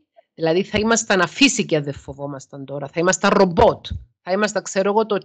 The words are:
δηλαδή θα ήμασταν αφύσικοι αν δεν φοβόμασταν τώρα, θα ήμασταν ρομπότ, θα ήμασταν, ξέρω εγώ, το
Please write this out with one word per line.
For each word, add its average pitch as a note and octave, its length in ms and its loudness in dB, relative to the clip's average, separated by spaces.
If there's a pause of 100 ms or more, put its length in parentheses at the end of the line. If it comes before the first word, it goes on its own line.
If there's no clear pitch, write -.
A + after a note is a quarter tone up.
(340)
δηλαδή E3 280 0
θα G3+ 160 -4
ήμασταν G#3+ 420 2
αφύσικοι F3 560 2
αν D3 60 0
δεν C#3+ 120 -8
φοβόμασταν C#3 680 -14
τώρα, C#3 240 -10
θα - 120 -6
ήμασταν F#3 300 2
ρομπότ, G3 560 4 (340)
θα F3+ 120 -6
ήμασταν, G#3 300 -2
ξέρω F#3+ 280 -2
εγώ, G#3+ 160 2
το G3+ 180 -2